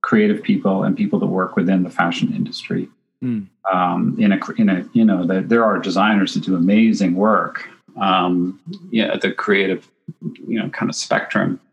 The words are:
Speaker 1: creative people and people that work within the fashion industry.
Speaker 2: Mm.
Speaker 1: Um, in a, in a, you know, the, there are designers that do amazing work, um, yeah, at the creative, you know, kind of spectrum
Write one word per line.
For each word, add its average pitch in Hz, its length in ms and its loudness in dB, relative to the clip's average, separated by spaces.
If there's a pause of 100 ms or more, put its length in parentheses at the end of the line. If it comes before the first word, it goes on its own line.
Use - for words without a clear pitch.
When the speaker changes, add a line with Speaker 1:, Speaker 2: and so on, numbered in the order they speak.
Speaker 1:
creative 107 400 2
people 95 400 0
and 95 160 0
people 101 200 0
that 87 80 0
work 92 300 -2
within 92 260 2
the 87 60 -2
fashion 85 460 -2
industry. - 520 -6 (360)
Speaker 2:
Mm. 113 240 -4 (260)
Speaker 1:
Um, 90 460 0
in 101 140 4
a, 95 60 0 (200)
in 107 100 4
a, 90 240 0
you 113 100 4
know, 95 220 4
the, 95 160 0
there 113 240 2
are 101 140 2
designers 98 560 0
that - 100 -2
do 92 120 0
amazing 98 580 4
work, 101 520 0 (320)
um, 90 640 0 (300)
yeah, 110 160 0
at - 160 -4
the 95 100 0
creative, 98 580 -2 (560)
you 113 160 -4
know, - 60 -6
kind - 220 -4
of - 40 -10
spectrum - 640 -2 (140)